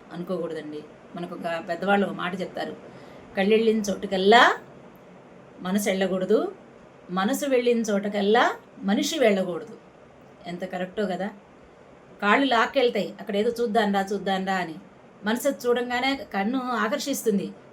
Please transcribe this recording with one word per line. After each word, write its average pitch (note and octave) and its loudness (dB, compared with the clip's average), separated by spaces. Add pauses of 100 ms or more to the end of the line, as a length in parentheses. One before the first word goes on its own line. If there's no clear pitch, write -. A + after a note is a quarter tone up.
(140)
అనుకోకూడదండి. D#3+ -8 (320)
మనకు F3 -10
ఒక E3 -6
పెద్దవాళ్ళు F#3+ 2
ఒక - -6
మాట F3 -6
చెప్తారు, - -8 (600)
"కళ్ళెళ్ళిన A3 4
చోటుకల్లా G3+ 4 (1000)
మనసు G3+ -2
వెళ్ళకూడదు, F#3+ 0 (600)
మనసు G#3 0
వెళ్ళిన B3 2
చోటకల్లా G#3 2 (240)
మనిషి D4 0
వెళ్ళకూడదు." F#3 0 (680)
ఎంత F3+ -8
కరెక్టో F#3 -6
కదా. F3+ -4 (920)
కాళ్ళు A3+ 4
లాక్కెళ్తాయి A#3 2
అక్కడ, - -8
"ఏదో A3 0 (100)
చూద్దాంరా, G#3 0
చూద్దాంరా" F#3+ -2
అని. E3+ -4 (500)
మనసు A#3+ 0
అది C4+ -2
చూడంగానే B3 0 (140)
కన్ను G#3 0
ఆకర్షిస్తుంది, A#3 -2 (220)